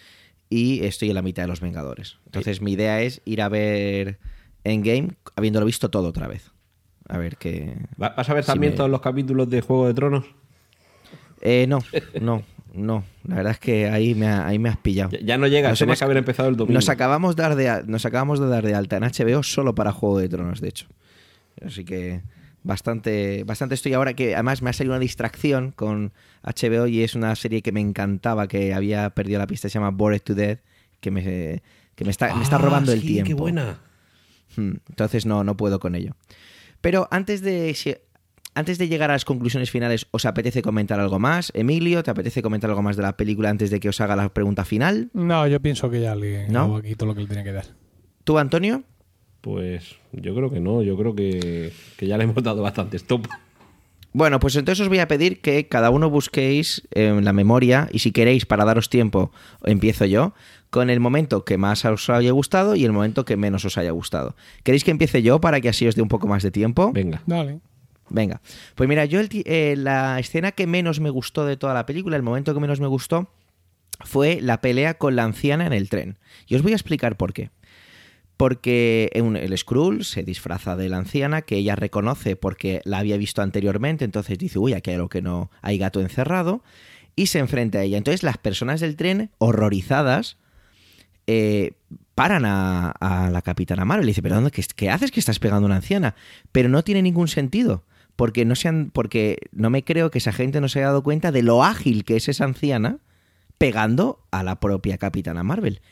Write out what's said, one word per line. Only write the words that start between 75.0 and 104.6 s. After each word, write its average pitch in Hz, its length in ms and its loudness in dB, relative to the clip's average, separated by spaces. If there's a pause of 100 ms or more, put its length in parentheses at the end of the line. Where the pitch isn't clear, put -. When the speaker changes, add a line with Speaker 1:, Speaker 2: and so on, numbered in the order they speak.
Speaker 1:
la 117 80 2
anciana 143 420 0
en 160 60 -2
el 101 180 0
tren. 95 280 -6 (300)
Y 117 80 0
os 135 60 4
voy 202 120 4
a - 20 4
explicar 123 400 -2
por - 160 -2
qué. - 180 -10 (880)
Porque 120 720 2 (120)
un, 110 140 0
el 92 200 -4
Skrull 175 460 0
se - 200 -6
disfraza 90 520 -6
de 92 140 -4
la 92 80 -2
anciana, 143 460 -2
que 104 140 -2
ella 101 180 0
reconoce 104 600 -2
porque 95 500 -4
la 98 120 -2
había 104 200 0
visto 101 260 -4
anteriormente, 104 600 -2
entonces 101 360 -4
dice, 185 180 -6
"Uy, 117 160 2
aquí 92 160 -4
hay 90 60 -2
algo 87 140 -4
que 90 120 -4
no, 90 300 -4 (100)
hay 101 160 -2
gato 95 240 -2
encerrado", 170 600 -2 (520)
y 190 120 0
se - 120 0
enfrenta 120 400 0
a 98 40 0
ella. 98 160 0
Entonces 135 240 0
las 147 160 -2
personas 127 420 -2
del 156 140 -4
tren, 190 420 -2
horrorizadas, 117 1000 2 (880)
eh, 107 460 2 (420)
paran 156 300 4
a, 92 440 2 (100)
a 92 300 2
la 87 140 0
Capitana 90 420 -2
Marvel 170 220 2
y 107 40 4
dice, - 120 0
"¿Pero - 120 0
dónde, 123 140 4
qué, - 140 -4 (120)
qué 98 140 -2
haces 202 220 0
que - 80 0
estás 117 180 0
pegando 101 280 2
a - 20 4
una 98 80 4
anciana?". 151 400 0 (360)
Pero 123 160 4
no 139 160 4
tiene 196 200 0
ningún 175 240 2
sentido, 147 580 0 (300)
porque 120 280 2
no 117 120 2
se - 140 -2
han, 156 200 0
porque 110 480 0 (140)
no 110 180 0
me 131 140 0
creo 165 260 0
que - 80 -4
esa 120 140 0
gente 135 300 -2
no 139 60 0
se 139 120 -2
haya 135 80 2
dado 139 160 2
cuenta 156 280 0
de 127 120 4
lo 117 200 6
ágil 139 420 2
que 113 100 2
es 110 120 0
esa 143 180 0
anciana 135 520 0 (640)
pegando 123 720 2
a 95 100 -4
la 92 180 -4
propia 98 380 -2